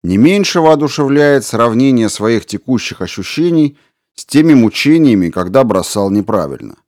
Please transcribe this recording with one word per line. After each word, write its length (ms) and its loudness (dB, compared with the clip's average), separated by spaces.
Не 140 -2
меньше 440 2
воодушевляет 840 2
сравнение 640 0
своих 380 -2
текущих 560 -6
ощущений 760 -2
с 100 -20
теми 300 2
мучениями, 720 2
когда 360 0
бросал 460 -2
неправильно. 680 -4